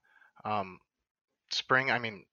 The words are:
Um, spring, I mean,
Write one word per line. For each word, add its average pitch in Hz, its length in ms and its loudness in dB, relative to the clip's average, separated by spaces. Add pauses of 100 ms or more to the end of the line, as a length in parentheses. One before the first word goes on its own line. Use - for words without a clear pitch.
(460)
Um, 98 340 -2 (720)
spring, 131 400 2
I 117 80 2
mean, 110 340 -8